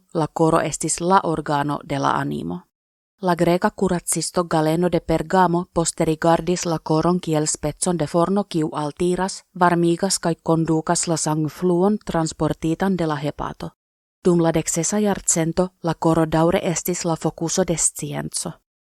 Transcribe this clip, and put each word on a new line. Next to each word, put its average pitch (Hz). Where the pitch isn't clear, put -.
la 160
koro 160
estis -
la 185
organo 147
de 139
la 139
animo. 147
La 180
greka 175
kuracisto 175
Galeno 165
de 170
Pergamo 170
poste 165
rigardis 165
la 160
koron 165
kiel 156
specon -
de 156
forno, 180
kiu 156
altiras, 180
varmigas 175
kaj 165
kondukas 165
la 165
sangfluon 175
transportitan 165
de 170
la 151
hepato. -
Dum 175
la 165
deksesa 165
jarcento, 180
la 160
koro 165
daŭre 165
estis 175
la 165
fokuso 165
de 170
scienco. 147